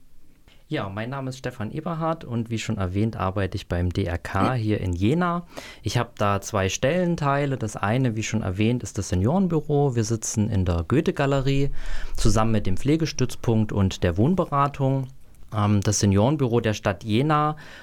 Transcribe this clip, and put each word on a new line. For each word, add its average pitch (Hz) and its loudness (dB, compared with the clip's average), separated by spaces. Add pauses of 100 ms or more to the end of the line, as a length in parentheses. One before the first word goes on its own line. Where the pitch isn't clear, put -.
(720)
Ja, 117 -6
mein 110 -8
Name 135 -8
ist 131 -12
Stefan 110 -6
Eberhardt 160 -4
und 117 -4
wie 113 -4
schon 110 -4
erwähnt, 98 -2
arbeite 95 -2
ich - -10
beim 90 0
D 95 -2
R 85 -2
K 104 -2
hier 107 0
in 92 -2
Jena. 170 0 (360)
Ich - -4
habe 120 -2
da 101 2
zwei 95 0
Stellenteile. 143 0
Das 107 -4
eine, 113 0
wie 110 -4
schon - -2
erwähnt, 107 2
ist - -8
das 98 -4
Seniorenbüro. 143 2
Wir 117 2
sitzen 110 0
in 95 2
der 85 0
Goethe-Galerie 139 2 (480)
zusammen 110 4
mit 104 0
dem 95 2
Pflegestützpunkt 127 0
und 95 0
der 90 2
Wohnberatung. 139 0 (500)
Ähm, 104 4
das 104 0
Seniorenbüro 117 4
der 107 0
Stadt 104 -4
Jena, 151 2 (260)